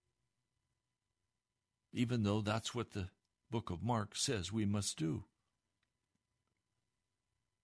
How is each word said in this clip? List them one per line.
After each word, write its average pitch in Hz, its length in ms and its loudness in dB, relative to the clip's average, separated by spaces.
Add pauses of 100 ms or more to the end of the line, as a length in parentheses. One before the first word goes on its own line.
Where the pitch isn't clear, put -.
(1900)
even 120 300 2
though 104 180 4
that's 107 340 -2
what 117 180 -4
the 92 160 -4 (420)
book - 200 -2
of 85 120 -4
Mark 110 340 0
says 101 360 0
we 110 120 2
must 101 340 0
do. 156 260 -2 (2500)